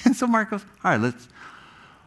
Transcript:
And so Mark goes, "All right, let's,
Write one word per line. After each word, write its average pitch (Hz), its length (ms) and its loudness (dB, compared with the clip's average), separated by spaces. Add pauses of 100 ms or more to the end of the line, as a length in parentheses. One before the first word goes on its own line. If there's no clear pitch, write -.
And 247 120 4
so 254 100 -4
Mark 220 240 0
goes, 202 140 -8 (180)
"All - 80 0
right, 107 100 2
let's, 123 280 -4 (800)